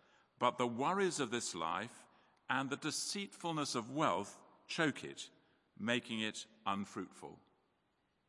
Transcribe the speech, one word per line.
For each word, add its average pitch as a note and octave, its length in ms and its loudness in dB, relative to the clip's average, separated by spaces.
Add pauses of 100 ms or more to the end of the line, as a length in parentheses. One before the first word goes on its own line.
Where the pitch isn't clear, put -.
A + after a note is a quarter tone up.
(380)
but A#2+ 200 4
the B2 80 4
worries D3+ 520 2
of B2 120 2
this A#2 240 0
life F2 500 -2 (460)
and C3 180 2
the C#3+ 80 -2
deceitfulness D#3 960 -2
of A#2+ 160 -2
wealth A#2+ 480 2 (300)
choke D#3 340 2
it, - 280 -10 (480)
making A#2 420 0
it A2 240 -2 (220)
unfruitful. G2 720 -4 (920)